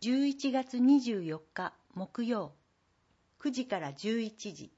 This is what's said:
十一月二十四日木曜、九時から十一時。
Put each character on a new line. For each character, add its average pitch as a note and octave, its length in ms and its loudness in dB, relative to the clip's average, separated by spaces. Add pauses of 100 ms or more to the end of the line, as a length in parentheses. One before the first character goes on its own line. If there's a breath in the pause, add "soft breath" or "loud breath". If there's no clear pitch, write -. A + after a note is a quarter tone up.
十 C4 260 2
一 C#4 260 0
月 B3+ 260 -2
二 C4 220 8
十 A3 240 -2
四 D#3+ 180 -6 (120)
日 F3+ 180 -6 (220)
木 F#3+ 320 -6
曜、 G3+ 260 -2 (840)
九 D4 120 -2
時 B3+ 160 -2
か G3 120 -2
ら C#3+ 160 -6
十 A3+ 260 -2
一 G#3+ 320 -8
時。 D3 260 -16